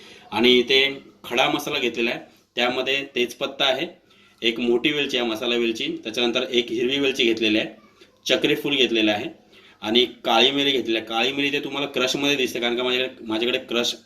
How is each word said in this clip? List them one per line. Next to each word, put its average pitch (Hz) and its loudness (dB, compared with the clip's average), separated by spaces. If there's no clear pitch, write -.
आणि 120 6
इथे 135 4
खडा 131 0
मसाला 147 -4
घेतलेला 120 -2
आहे, - -10
त्यामध्ये 131 -2
तेजपत्ता 131 -2
आहे, 135 0
एक 117 0
मोठी 120 2
वेलची 139 -2
आहे, 120 0
मसाला 120 -2
वेलची, 120 -2
त्याच्यानंतर 120 -2
एक 120 0
हिरवी 127 0
वेलची 131 2
घेतलेली 110 2
आहे, 151 -2
चक्री 143 2
फूल 147 -2
घेतलेलं 113 2
आहे 104 -2
आणि 117 2
काळी 117 2
मिरी 139 2
घेतलेली 113 0
आहे. 110 -6
काळी 117 -2
मिरी 139 -2
ते 147 -2
तुम्हाला 139 -6
क्रशमध्ये 139 0
दिसते, 131 -2
कारण 120 -2
का 127 -2
माझ्याकडे, 127 -2
माझ्याकडे 117 0
क्रश 120 -2